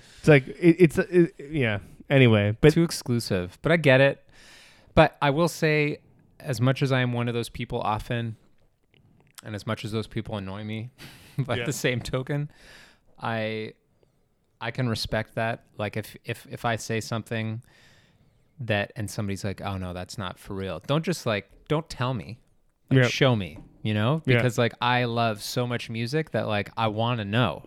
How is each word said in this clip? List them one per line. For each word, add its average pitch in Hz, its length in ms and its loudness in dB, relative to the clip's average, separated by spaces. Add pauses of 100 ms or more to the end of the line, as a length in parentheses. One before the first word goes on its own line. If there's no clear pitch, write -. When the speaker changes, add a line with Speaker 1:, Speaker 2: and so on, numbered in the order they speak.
(200)
Speaker 1:
It's - 100 -2
like, 139 180 8
it, - 320 4
it's, 165 180 6
it, 175 380 4 (160)
yeah. 117 280 0 (300)
Anyway, 110 520 6
but 151 120 10
Speaker 2:
Too 165 100 4
exclusive. 107 800 -4
But 147 120 2
I 175 40 4
get 135 240 6
it. 139 220 2 (720)
But 160 260 6
I 143 80 4
will 156 200 2
say, 151 500 0 (400)
as 131 220 -6
much 131 200 2
as 135 120 0
I 127 80 2
am 123 120 0
one 120 140 -2
of 117 80 -4
those 117 140 -4
people 120 320 -8
often, 113 560 -4 (1040)
and 110 120 -12
as 101 120 -12
much 110 180 -6
as 104 60 -10
those 110 160 -6
people 107 300 -8
annoy 98 260 -10
me, 110 260 -8 (260)
<laughs> - 220 -16
by 123 200 -4
Speaker 1:
Yeah. 120 80 -6
Speaker 2:
the 131 80 -4
same 123 280 -2
token, 143 480 -6 (720)
I, 110 520 -6 (840)
I 117 120 -6
can 127 180 -2
respect 110 460 -4
that. 117 280 -4 (140)
Like, 104 180 -4
if, - 300 -8
if, - 240 -10
if - 160 -8
I 117 120 0
say 113 240 -6
something 110 600 -6 (1000)
that, 107 360 -2
and 104 140 -6
somebody's 98 340 -6
like, 95 180 -6
"Oh, 95 160 -6
no, 90 160 -8
that's 90 240 -12
not 92 220 -8
for - 140 -14
real," 92 320 -8
don't 156 200 0
just, - 200 -4
like, 104 240 -2 (180)
don't 160 220 -2
tell 127 240 -4
me. 113 260 -10 (500)
Like, 131 140 6
Speaker 1:
Yeah. 123 40 4
Speaker 2:
show 127 280 4
me, 87 240 -6 (240)
you 110 100 0
know? 120 320 2
Speaker 1:
Yeah. 127 120 4
Speaker 2:
Because, 117 200 0
like, 120 240 2
I 123 240 0
love 117 380 -2
so 123 240 -4
much 120 240 -6
music 120 400 -4
that, 110 160 -2
like, 104 280 -2
I 113 120 0
wanna 113 360 -2
know, 101 440 0